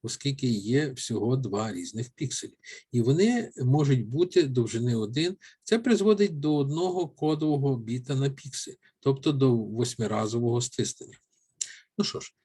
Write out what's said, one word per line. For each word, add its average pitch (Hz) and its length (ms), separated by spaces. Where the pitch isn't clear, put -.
оскільки 135 440
є 120 460
всього 113 440
два 110 360
різних 90 380
пікселі. - 440
І 123 80
вони 190 560
можуть 135 520
бути 175 340
довжини 120 540
один. 135 400
Це 226 160
призводить 202 640
до 151 160
одного 165 520
кодового 151 680
біта 123 380
на 135 160
піксель, - 420
тобто 135 320
до 131 240
восьмиразового 110 1040
стиснення. - 580
Ну 208 60
що - 160
ж - 140